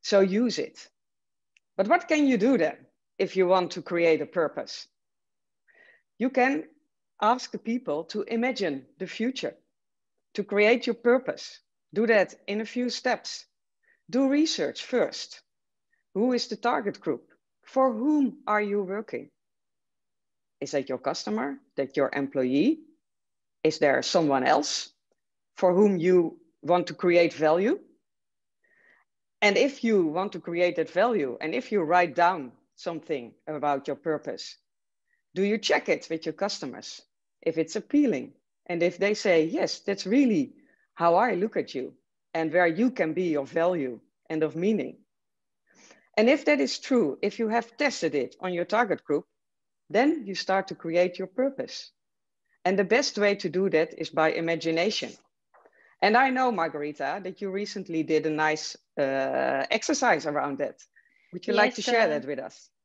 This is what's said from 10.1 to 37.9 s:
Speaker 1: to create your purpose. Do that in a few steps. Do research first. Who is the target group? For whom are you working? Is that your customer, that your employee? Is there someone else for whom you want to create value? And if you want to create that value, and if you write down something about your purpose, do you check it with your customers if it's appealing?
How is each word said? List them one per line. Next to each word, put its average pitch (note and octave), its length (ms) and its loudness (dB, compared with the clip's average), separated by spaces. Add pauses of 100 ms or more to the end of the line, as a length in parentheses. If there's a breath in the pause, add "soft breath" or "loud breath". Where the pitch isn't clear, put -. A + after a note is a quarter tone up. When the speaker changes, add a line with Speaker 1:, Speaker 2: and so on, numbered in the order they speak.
Speaker 1:
to G3+ 100 -4
create G#3 440 2
your A3+ 80 0
purpose. - 640 -2 (340)
Do A3 140 0
that G#3 280 4 (120)
in G#3 140 -4
a A3+ 40 -6
few B3 240 -4
steps. - 560 -6 (640)
Do C4+ 200 2
research C#4 540 0
first. - 580 -4 (720)
Who A#3+ 200 0
is A#3+ 140 -2
the G#3+ 80 -6
target A#3 440 -2
group? - 280 -6 (360)
For C4 300 2
whom C4+ 540 0
are G#3 140 2
you G3+ 220 -2
working? G3 460 -8 (1300)
Is C#3 120 -10
that C3+ 180 -4
your B2+ 80 -6
customer, A#3+ 600 -6 (180)
that C3+ 220 -6
your C#3 160 2
employee? C#3 680 0 (840)
Is D#3 160 2
there C3+ 220 4
someone C#3 420 2
else - 460 0 (680)
for F3+ 180 2
whom G3 240 4
you F3 420 2 (220)
want F3 260 0
to E3 60 -10
create E3+ 400 4
value? F3 460 2 (1600 soft breath)
And G3+ 160 4
if C#4 260 2
you G#3 220 4
want F3+ 280 -2
to F3 60 -8
create E3+ 360 0
that D#3+ 140 -2
value, F#3 520 0
and D#3+ 140 -6
if B3 160 -6
you G#3 100 0
write E3+ 340 2
down E3+ 360 0 (240)
something D3 580 -8 (140)
about D3 400 -4
your C#3+ 80 -4
purpose, - 600 -6 (760)
do F#3+ 100 -2
you G#3 140 0
check - 320 -2
it D3+ 200 0
with D#3+ 160 -6
your D#3 80 -6
customers C#3 680 -8 (400)
if D#3+ 160 -4
it's D#3+ 180 -4
appealing? G#3+ 580 0 (340)